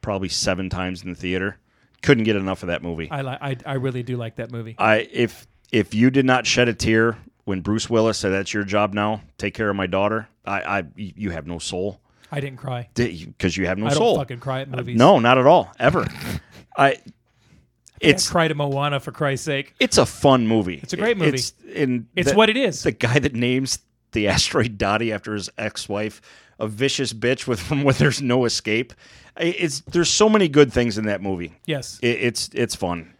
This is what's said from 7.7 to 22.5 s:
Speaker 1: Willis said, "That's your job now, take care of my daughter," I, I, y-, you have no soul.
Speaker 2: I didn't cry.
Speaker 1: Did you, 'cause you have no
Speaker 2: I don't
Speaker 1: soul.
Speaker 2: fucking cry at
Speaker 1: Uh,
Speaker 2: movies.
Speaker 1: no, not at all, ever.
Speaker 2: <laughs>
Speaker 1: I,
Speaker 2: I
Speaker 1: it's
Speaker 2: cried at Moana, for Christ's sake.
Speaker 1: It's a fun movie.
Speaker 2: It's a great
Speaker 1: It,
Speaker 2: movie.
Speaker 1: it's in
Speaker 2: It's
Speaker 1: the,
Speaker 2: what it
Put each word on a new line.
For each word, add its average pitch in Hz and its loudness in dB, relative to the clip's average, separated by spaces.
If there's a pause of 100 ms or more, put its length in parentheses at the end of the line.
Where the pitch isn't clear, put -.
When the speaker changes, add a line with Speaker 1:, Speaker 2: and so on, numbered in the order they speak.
Speaker 1:
Willis 110 2
said, 101 0
"That's 98 -2
your 104 -2
job 101 0
now, 104 -2 (180)
take 104 -4
care 110 0
of 101 0
my 95 -2
daughter," 104 0 (180)
I, 98 -4
I, 98 -2
y-, 90 -12
you 98 -6
have 80 -8
no 85 -8
soul. 95 -8 (320)
Speaker 2:
I 147 -6
didn't 135 -10
cry. 123 -10
Speaker 1:
Did 120 -2
you, 80 -14
'cause 87 -2
you 95 -2
have 92 -2
no 107 -2
Speaker 2:
I - 0
don't 143 2
Speaker 1:
soul. 214 2
Speaker 2:
fucking 127 -6
cry 131 -6
at 135 -10
Speaker 1:
Uh, 127 -6
Speaker 2:
movies. 120 -6
Speaker 1:
no, 151 8
not 120 6
at 127 4
all, 175 6
ever. 123 2 (340)
Speaker 2:
<laughs> - -20
Speaker 1:
I, 139 4
Speaker 2:
I 135 0 (1000)
Speaker 1:
it's 156 4
Speaker 2:
cried 165 2
at 151 -4
Moana, 143 -2
for 143 -12
Christ's 135 -4
sake. 139 -4
Speaker 1:
It's - 2
a 123 6
fun 127 4
movie. 95 0
Speaker 2:
It's - -10
a 175 -6
great 220 -2
Speaker 1:
It, 226 -2
Speaker 2:
movie. 160 2
Speaker 1:
it's 123 -6 (180)
in 127 -2
Speaker 2:
It's 170 2
Speaker 1:
the, 190 4
Speaker 2:
what 220 6
it 220 0